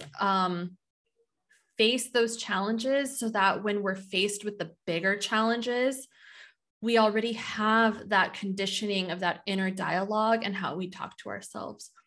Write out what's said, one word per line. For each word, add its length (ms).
um, 580
face 340
those 260
challenges 840
so 100
that 340
when 200
we're 120
faced 480
with 140
the 140
bigger 280
challenges, 920
we 160
already 360
have 760
that 240
conditioning 800
of 80
that 260
inner 240
dialogue 720
and 120
how 200
we 140
talk 280
to 120
ourselves. 600